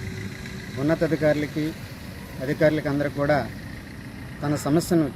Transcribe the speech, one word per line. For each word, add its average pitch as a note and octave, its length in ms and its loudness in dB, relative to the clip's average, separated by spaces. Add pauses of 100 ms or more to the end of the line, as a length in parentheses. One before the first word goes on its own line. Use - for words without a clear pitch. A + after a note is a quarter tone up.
(800)
ఉన్నతాధికారులకి, D3+ 960 2 (680)
అధికారులకి D3+ 480 4
అందరికి C#3+ 260 0
కూడా C#3+ 320 4 (960)
తన D3 120 2
సమస్యను D#3 600 4